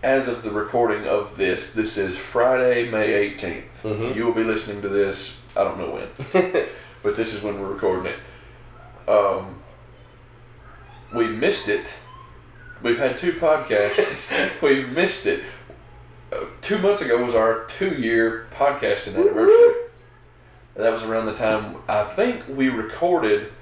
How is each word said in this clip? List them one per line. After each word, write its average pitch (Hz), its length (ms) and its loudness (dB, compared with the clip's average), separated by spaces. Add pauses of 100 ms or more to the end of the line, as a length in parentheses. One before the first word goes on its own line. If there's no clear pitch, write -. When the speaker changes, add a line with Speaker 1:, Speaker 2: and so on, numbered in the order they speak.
Speaker 1:
as 131 240 2
of 120 160 -6
the 107 80 -6
recording 107 560 0
of 104 300 -2
this, 92 360 -2
this 110 240 -2
is 92 200 -2
Friday, 123 760 2
May 107 220 0
eighteenth. 101 680 -4
Speaker 2:
Mm-hmm. 110 340 -4
Speaker 1:
You 117 120 0
will 120 60 2
be 113 100 2
listening 104 400 -4
to 101 60 -2
this, 98 440 0 (240)
I 98 60 4
don't 95 160 -2
know 87 100 -4
when. - 800 -2 (160)
Speaker 2:
<laughs> - 180 -20
Speaker 1:
But 104 140 0
this 110 180 -4
is 101 80 -8
when 104 180 -6
we're 98 140 -6
recording 101 400 -2
it. - 960 -16
Um, 95 460 2 (1600)
we 113 140 2
missed 131 380 -2
it. - 280 -4 (880)
We've 120 160 0
had 127 180 0
two 175 160 0
podcasts. 135 960 2 (220)
Speaker 2:
<laughs> - 100 -10
Speaker 1:
We've 135 280 4
missed 175 360 -2
it. 85 180 0 (880)
Uh, - 140 -6 (160)
two - 160 -2
months 202 240 2
ago 123 240 2
was 120 80 -2
our 113 320 2
two-year 113 800 0 (100)
podcasting 104 600 0
Speaker 2:
Woo-hoo! 381 140 4
Speaker 1:
anniversary. 466 460 8 (1000)
That 113 180 2
was 113 100 -4
around 113 220 -2
the 107 80 -4
time, 110 440 -2 (120)
I - 140 0
think, 240 440 -2
we 135 220 0
recorded 113 840 0 (100)